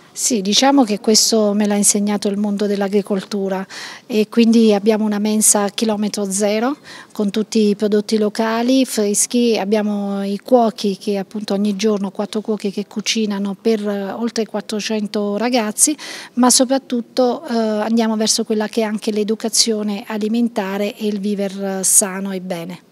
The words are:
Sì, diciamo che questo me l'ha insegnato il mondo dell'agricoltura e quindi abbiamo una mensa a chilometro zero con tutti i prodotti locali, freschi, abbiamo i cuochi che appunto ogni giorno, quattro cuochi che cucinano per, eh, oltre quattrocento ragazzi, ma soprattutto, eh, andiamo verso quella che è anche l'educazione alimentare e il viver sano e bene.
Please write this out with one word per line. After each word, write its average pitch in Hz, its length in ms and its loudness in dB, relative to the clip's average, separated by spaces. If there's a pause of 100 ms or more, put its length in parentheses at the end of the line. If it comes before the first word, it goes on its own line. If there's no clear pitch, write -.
(160)
Sì, 220 260 -2
diciamo 262 420 4
che 202 160 -2
questo 214 540 4
me 208 120 2
l'ha 208 80 0
insegnato 208 540 0
il 196 80 0
mondo 208 300 -2
dell'agricoltura 196 1000 -2 (400)
e 214 220 0
quindi 226 440 6
abbiamo 208 320 2
una 208 140 -2
mensa 214 460 2
a 202 60 0
chilometro 208 600 -2
zero 214 460 0 (340)
con 208 200 -2
tutti 214 400 2
i 202 40 2
prodotti 208 420 0
locali, 226 680 2
freschi, 220 720 0
abbiamo 202 680 -2
i 202 140 -4
cuochi 220 600 2
che 202 200 -4
appunto 208 360 -6
ogni 208 200 0
giorno, 196 380 0
quattro 208 300 -6
cuochi 208 280 -4
che 196 160 -6
cucinano 202 760 -4
per, 214 280 0
eh, 196 240 -4
oltre 220 340 -4
quattrocento 208 880 -4
ragazzi, 240 600 0 (380)
ma 247 140 4
soprattutto, 247 1000 0
eh, 240 80 -2
andiamo 220 580 0
verso 214 300 0
quella 214 240 -2
che 226 140 0
è - 20 2
anche 214 260 -2
l'educazione 214 960 -2
alimentare 214 880 -2
e 214 140 -4
il 208 100 -2
viver 196 680 -4
sano 196 460 0
e 190 100 -6
bene. 175 520 -8